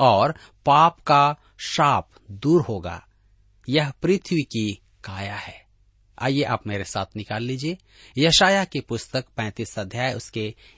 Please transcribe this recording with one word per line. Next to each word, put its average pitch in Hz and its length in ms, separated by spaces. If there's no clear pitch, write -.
और 123 360
पाप 151 340
का 143 360
शाप 139 520
दूर 143 300
होगा। 87 440
यह 139 320
पृथ्वी 175 420
की 107 380
काया 98 320
है। - 340
आइए 139 220
आप 117 240
मेरे 101 160
साथ 95 220
निकाल 107 280
लीजिए 131 340
यशायाह 185 480
की 147 140
पुस्तक - 460
पैंतीस 110 420
अध्याय 120 340
उसके 107 420